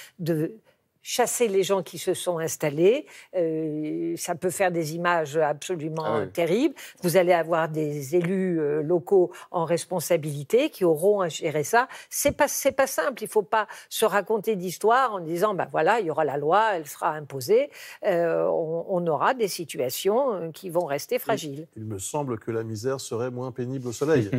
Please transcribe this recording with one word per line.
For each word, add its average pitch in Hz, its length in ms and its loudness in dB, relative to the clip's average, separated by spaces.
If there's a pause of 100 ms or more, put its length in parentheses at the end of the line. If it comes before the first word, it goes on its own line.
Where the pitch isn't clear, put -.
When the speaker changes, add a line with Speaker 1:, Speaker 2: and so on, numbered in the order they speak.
(200)
Speaker 1:
de 151 340 0 (520)
chasser 233 440 0
les 190 140 4
gens 185 200 0
qui - 140 -14
se 185 160 0
sont 170 260 -2
installés. 165 680 2 (300)
Euh, 160 800 -2
ça 175 200 -6
peut 180 140 -2
faire 180 220 0
des 165 240 -2
images 170 400 0
absolument 156 720 -2
Speaker 2:
Ah 110 160 0
oui. 95 100 -6
Speaker 1:
terribles. 185 440 2 (260)
Vous 175 160 2
allez 180 160 6
avoir 165 340 2
des 147 480 -2
élus, 180 460 2
euh, 147 200 0
locaux 175 480 4 (220)
en 170 140 0
responsabilité 165 1040 0
qui - 160 -2
auront 175 340 4
à 180 80 0
gérer 151 380 -2
ça. 233 240 2 (200)
C'est - 220 0
pas, 285 160 2
c'est - 240 0
pas 269 160 2
simple. 285 340 -2
Il 214 60 -6
faut 214 140 2
pas 214 260 0 (220)
se - 160 0
raconter 208 500 0
d'histoires 208 580 2
en 190 60 -4
disant, « 175 360 0
Ben 139 180 -2
voilà, 175 260 4
il 196 60 -2
y 160 40 -2
aura 151 140 2
la 139 140 0
loi, 185 400 4
elle 151 100 -8
sera - 240 -4
imposée. » 156 580 0 (360)
Euh, 170 420 2
on, 165 400 0
on 175 200 0
aura 160 260 2
des 226 160 -2
situations, 190 840 -2
euh, 165 180 -6
qui 185 180 -12
vont 170 160 0
rester 143 300 -4
Speaker 3:
Il, 247 40 0
Speaker 1:
fragiles. 160 560 -4
Speaker 3:
il 110 80 -10
me 107 160 -6
semble 131 400 -4
que - 100 -12
la 113 140 -2
misère 113 380 -4
serait 123 280 -4
moins 123 220 -8
pénible 123 380 -6
au - 20 -6
soleil. 139 480 2